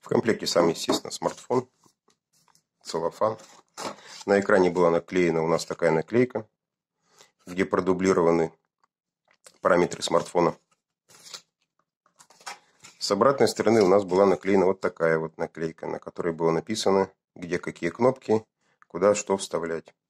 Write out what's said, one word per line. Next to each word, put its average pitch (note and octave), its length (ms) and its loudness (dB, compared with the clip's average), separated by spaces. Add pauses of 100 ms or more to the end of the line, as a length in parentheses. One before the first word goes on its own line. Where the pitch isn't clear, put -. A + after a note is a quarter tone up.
В - 120 -10
комплекте A2 320 0
сам, E2+ 220 2
естественно, - 460 -2
смартфон, - 560 -6 (1120)
целлофан. E2+ 560 -4 (880)
На G2+ 140 4
экране G2 280 4
была E2+ 220 2
наклеена E2+ 500 0
у D#2+ 60 -2
нас E2 180 0
такая E2 280 0
наклейка, A2 560 -2 (960)
где F#2 180 -4
продублированы F2+ 880 2 (1080)
параметры F2+ 420 0
смартфона. E2 540 0 (2500)
С - 140 -8
обратной A#2+ 340 2
стороны G#2+ 360 2
у F#2+ 40 6
нас G2 160 4
была F#2 240 2
наклеена F#2+ 400 2
вот F#2+ 140 -2
такая E2 360 -2
вот D#2+ 220 -6
наклейка, D#2+ 480 -8
на D#2+ 140 -8
которой - 320 -8
было E2 180 -2
написано, G2 640 0 (240)
где F2 240 -8
какие E2+ 300 -6
кнопки, A#2 540 -2 (440)
куда F#2+ 260 2
что G2 220 -2
вставлять. E2 580 -8 (160)